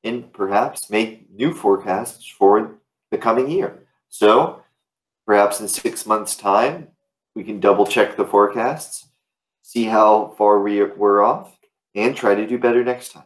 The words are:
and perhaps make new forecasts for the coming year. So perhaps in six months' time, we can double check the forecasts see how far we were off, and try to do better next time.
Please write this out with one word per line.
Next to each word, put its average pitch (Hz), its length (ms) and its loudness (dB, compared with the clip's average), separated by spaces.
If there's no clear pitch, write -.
and 120 300 -10
perhaps 101 560 -2
make 110 400 -4
new 113 240 -4
forecasts 98 720 -2
for 104 520 2
the 104 60 -6
coming 127 340 0
year. - 320 -6
So 113 560 2
perhaps 104 340 2
in 107 80 -10
six - 380 -6
months' 104 300 -4
time, 127 520 -2
we 101 80 -10
can 104 160 -10
double 101 260 4
check - 320 0
the 101 80 -2
forecasts 107 840 -2
see 117 140 -2
how 107 520 2
far 104 220 4
we 101 240 0
were 101 400 0
off, - 340 -4
and 113 180 -2
try 104 220 0
to 107 100 -4
do 120 120 -4
better 120 260 2
next 123 300 -6
time. - 120 -20